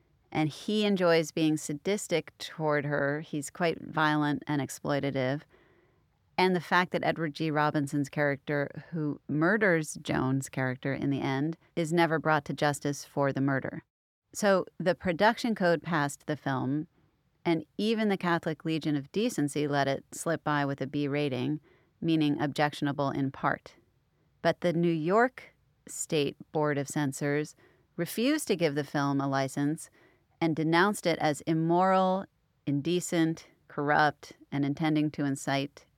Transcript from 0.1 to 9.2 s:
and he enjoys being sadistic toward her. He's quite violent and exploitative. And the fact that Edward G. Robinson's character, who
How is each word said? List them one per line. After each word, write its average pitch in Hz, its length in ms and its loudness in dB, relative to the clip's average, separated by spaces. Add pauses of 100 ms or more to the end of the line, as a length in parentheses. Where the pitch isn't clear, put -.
and 156 180 0
he 214 360 -2
enjoys 170 460 4
being 156 280 2
sadistic 160 800 -4
toward 147 480 -2
her. 147 340 0
He's 151 300 -8
quite 170 320 -2
violent 151 640 0
and 147 160 -2
exploitative. 139 800 -2 (960)
And 185 180 4
the 170 40 0
fact 180 320 0
that 165 120 -2
Edward 156 300 -2
G. 160 160 -2
Robinson's 147 580 0
character, 143 840 -2
who 151 380 -6